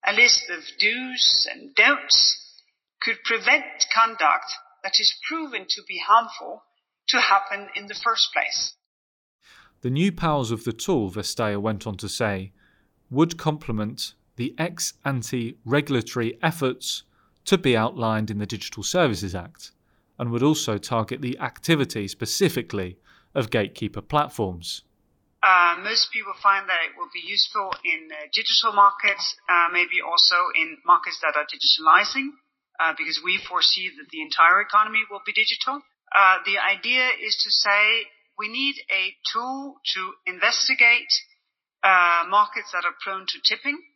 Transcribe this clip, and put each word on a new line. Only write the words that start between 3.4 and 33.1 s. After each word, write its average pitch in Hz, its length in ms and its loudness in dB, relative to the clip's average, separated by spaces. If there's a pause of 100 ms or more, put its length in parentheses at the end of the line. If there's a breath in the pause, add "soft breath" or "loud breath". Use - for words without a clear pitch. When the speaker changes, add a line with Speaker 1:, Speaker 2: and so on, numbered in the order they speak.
Speaker 1:
conduct 214 580 2 (320)
that - 160 2
is - 140 2 (120)
proven 285 400 -6
to - 220 -6
be 185 180 -10
harmful - 580 2 (440)
to 247 140 4
happen 196 520 2
in 202 120 -10
the 202 80 -12
first - 400 0
place. - 400 -4 (1040 soft breath)
Speaker 2:
The 123 80 -6
new 160 240 2
powers 151 380 -2
of 113 140 -4
the 120 100 -4
tool, 117 360 -2
Vestager 104 480 -4
went 104 280 -4
on 101 100 -8
to 101 140 -10
say, 98 420 -4 (600)
would 165 240 2
complement 113 760 -4 (220)
the 120 200 -6
ex - 380 -6 (100)
ante 123 600 -4
regulatory 120 800 -2
efforts - 580 -2 (420)
to 190 140 2
be 131 180 2
outlined 110 540 -2
in 104 80 -6
the 104 80 -4
Digital - 380 -12
Services 104 500 0
Act - 380 -12 (440)
and 120 140 -4
would 120 140 0
also 117 340 2
target 113 420 -4
the 123 200 -6
activity 131 680 -2
specifically 101 920 -4 (360 soft breath)
of 127 160 -2
gatekeeper 107 500 -4
platforms. 104 840 -4 (580)
Speaker 1:
Uh, 175 400 4
most 220 300 -2
people 202 280 -8
find 196 280 2
that 180 180 0
it - 100 -12
will 175 160 -10
be 180 140 -12
useful 196 460 -2 (120)
in, 160 280 -6
uh, 151 200 -12
digital 220 400 0
markets, 202 600 2 (140)
uh, 175 240 4
maybe 175 280 0
also 175 360 2 (180)
in 160 220 -2 (100)
markets 175 340 2
that 151 140 0
are 147 160 0
digitalizing, 175 760 2 (500)
uh, 160 180 0
because 160 280 -6